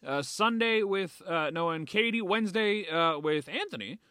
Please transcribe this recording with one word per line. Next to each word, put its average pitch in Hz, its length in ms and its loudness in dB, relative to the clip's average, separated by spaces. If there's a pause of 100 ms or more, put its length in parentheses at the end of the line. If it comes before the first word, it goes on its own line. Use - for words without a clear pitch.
Uh, 139 160 0
Sunday 226 600 2
with, 196 440 0
uh, 160 220 2
Noah 165 240 0
and 160 120 -4
Katie. 226 360 -4
Wednesday, 208 680 0
uh, 160 320 2
with 151 300 0
Anthony. 175 500 -8 (120)